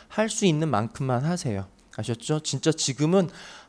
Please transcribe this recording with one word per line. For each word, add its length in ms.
할 220
수 160
있는 240
만큼만 560
하세요. 420
아셨죠? 440
진짜 320
지금은 580